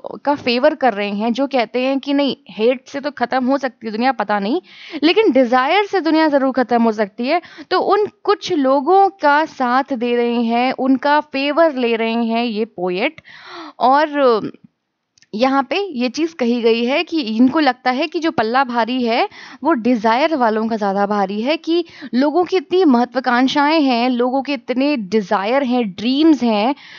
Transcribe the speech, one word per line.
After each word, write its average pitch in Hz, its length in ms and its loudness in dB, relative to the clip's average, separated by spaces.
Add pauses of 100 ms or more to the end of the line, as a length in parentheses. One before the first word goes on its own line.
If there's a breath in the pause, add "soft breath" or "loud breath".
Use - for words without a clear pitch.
(260)
का 285 100 0
फेवर 254 400 0
कर 247 180 0
रहे 202 160 -4
हैं, 214 240 -2
जो 262 140 -2
कहते 240 340 -2
हैं 269 180 -2
कि 277 140 -6
नहीं, 277 240 -2 (120)
हेट 226 380 -2
से 277 120 -10
तो 277 120 -8
ख़त्म 247 340 -4
हो 269 120 0
सकती 254 300 -8
है 220 40 -10
दुनिया, 240 200 -2
पता 208 280 -2
नहीं, 233 220 -2 (420 loud breath)
लेकिन 359 280 4
डिज़ायर 262 540 2
से 392 160 -2
दुनिया 320 260 2
ज़रूर 269 240 2
ख़त्म 240 320 0
हो 226 80 2
सकती 220 360 -4
है, 339 140 0 (300 loud breath)
तो 359 80 2
उन 403 280 2 (160)
कुछ 403 300 -2
लोगों 294 560 4
का 302 360 2
साथ 269 480 -2
दे 240 220 -2
रहे 240 280 0
हैं, 240 280 0
उनका 269 480 0
फेवर 294 540 0
ले 240 220 0
रहे 226 300 -2
हैं 226 200 -2
ये 220 200 -4
पोएट। 185 560 -4 (580 loud breath)
और 277 600 2 (960)
यहाँ 262 280 2
पे 302 160 -4
ये 262 300 -4
चीज़ 320 260 -4
कही 240 260 0
गई 233 240 2
है 285 180 0
कि 320 180 -4
इनको 247 380 2
लगता 262 320 0
है 277 160 -2
कि 339 120 -4
जो 311 120 -2
पल्ला 240 320 0
भारी 240 400 -2
है 247 260 0 (340 loud breath)
वो 311 100 2
डिज़ायर 240 640 0
वालों 220 320 0
का 226 100 -4
ज़्यादा 202 280 0
भारी 202 360 -2
है, 294 160 -2
कि 330 280 -2 (280 loud breath)
लोगों 285 300 2
की 370 140 -2
इतनी 359 280 0
महत्वाकांक्षाएं 262 960 2
हैं, 254 280 0
लोगों 254 320 -2
के 277 120 -4
इतने 269 440 -2
डिज़ायर 214 640 -2
हैं, 240 280 -2
ड्रीम्स 262 520 2
हैं, 226 320 0 (240 loud breath)